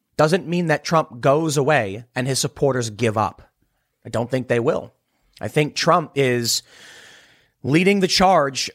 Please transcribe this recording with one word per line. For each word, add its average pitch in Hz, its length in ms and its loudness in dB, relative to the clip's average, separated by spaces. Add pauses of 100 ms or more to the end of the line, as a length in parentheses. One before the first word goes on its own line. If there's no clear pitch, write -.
(160)
doesn't 156 300 2
mean 175 220 -2
that 147 160 0
Trump 151 360 -2
goes 143 360 2
away 123 480 0 (100)
and 127 120 -4
his 135 120 -2
supporters 131 500 -2
give 107 300 -2
up. 104 240 -2 (640)
I - 20 -16
don't 113 220 -4
think 127 180 -2
they 120 120 2
will. - 340 -4 (460)
I - 80 -6
think 151 260 0
Trump 165 400 0
is 123 480 0 (1000)
leading 185 380 2
the 185 80 2
charge 156 680 2